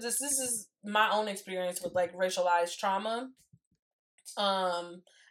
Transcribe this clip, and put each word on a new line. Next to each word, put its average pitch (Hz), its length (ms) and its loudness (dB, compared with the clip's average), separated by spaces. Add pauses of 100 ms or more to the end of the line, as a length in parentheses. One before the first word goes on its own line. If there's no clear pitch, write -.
this, 233 180 -2
this 269 200 -2
is 240 300 -4 (160)
my 208 260 4
own 214 180 2
experience 185 540 -4
with, 175 120 -6
like, 180 200 2
racialized 180 640 2
trauma. 220 520 -2 (1080)
Um, 180 680 0 (280)